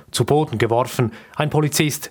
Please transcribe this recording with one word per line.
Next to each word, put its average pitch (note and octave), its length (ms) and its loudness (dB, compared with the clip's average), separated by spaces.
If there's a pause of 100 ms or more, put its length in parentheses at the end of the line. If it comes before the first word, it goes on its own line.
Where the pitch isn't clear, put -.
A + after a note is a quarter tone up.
(100)
zu - 140 0
Boden D3 340 0
geworfen. A#2 540 0 (240)
Ein D3+ 140 -2
Polizist D3+ 600 0